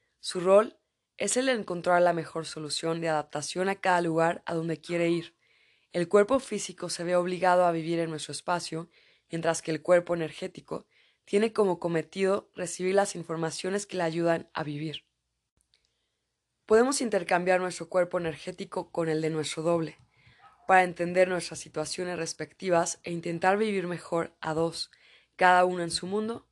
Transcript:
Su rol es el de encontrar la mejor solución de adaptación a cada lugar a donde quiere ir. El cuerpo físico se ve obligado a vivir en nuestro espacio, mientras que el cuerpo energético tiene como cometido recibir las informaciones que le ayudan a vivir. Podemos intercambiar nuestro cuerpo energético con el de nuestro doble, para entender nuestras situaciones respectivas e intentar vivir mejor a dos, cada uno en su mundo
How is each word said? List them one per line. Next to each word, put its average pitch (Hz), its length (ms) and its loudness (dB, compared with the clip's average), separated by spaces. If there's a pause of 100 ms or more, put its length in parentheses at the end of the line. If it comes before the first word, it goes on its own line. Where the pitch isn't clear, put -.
(200)
Su - 200 -8
rol 196 400 4 (380)
es 202 200 -2
el 262 80 2
de 262 80 2
encontrar 175 480 2
la 175 120 6
mejor 165 320 -6
solución 165 560 -6
de 165 80 -2
adaptación 156 600 -2
a 196 60 -2
cada 180 260 2
lugar 165 440 0
a 175 80 -6
donde 165 280 -4
quiere 170 280 0
ir. 170 260 -2 (560)
El 175 180 -2
cuerpo 208 300 4
físico 196 500 -8
se 175 140 -8
ve 180 120 0
obligado 180 500 2
a 175 60 4
vivir 165 280 -2
en 165 100 -2
nuestro 151 220 -10
espacio, 170 580 -6 (420)
mientras 165 300 -2
que 165 100 -6
el 151 100 -4
cuerpo 175 320 4
energético - 760 -8 (360)
tiene 220 300 0
como 190 260 2
cometido 190 760 -2
recibir 180 420 -4
las 196 200 2
informaciones 165 680 -4
que - 120 -10
le 175 60 -2
ayudan 165 500 -2
a 165 100 -6
vivir. 147 420 -10 (1600)
Podemos 247 360 4
intercambiar 185 580 2
nuestro 175 300 -6
cuerpo 180 280 0
energético 175 760 -8
con 165 160 -2
el 160 140 0
de 156 80 -2
nuestro 156 340 -4
doble, 165 340 -2 (680)
para 185 160 8
entender 175 440 2
nuestras 170 320 -4
situaciones 170 580 -6
respectivas 165 880 -2
e 175 80 -8
intentar 170 460 0
vivir 202 300 -2
mejor 170 540 -4
a 160 120 -4
dos, 160 380 -4 (440)
cada 180 300 6
uno 180 180 -2
en 165 80 -6
su 180 160 -6
mundo 214 440 -6